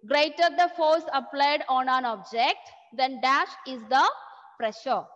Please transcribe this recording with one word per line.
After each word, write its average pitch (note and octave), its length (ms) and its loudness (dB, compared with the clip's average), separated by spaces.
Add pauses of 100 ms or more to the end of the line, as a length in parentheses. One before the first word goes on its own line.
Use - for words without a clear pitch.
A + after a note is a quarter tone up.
greater D4+ 500 2
the F4 180 2
force D#4+ 280 2 (100)
applied C#4+ 560 0
on C4 180 0
an C4 180 0
object, A3+ 640 -4 (220)
then C4 280 -2
dash C#4 280 2 (180)
is B3+ 220 -12
the C#4+ 200 4 (480)
pressure. G#3+ 460 -4 (120)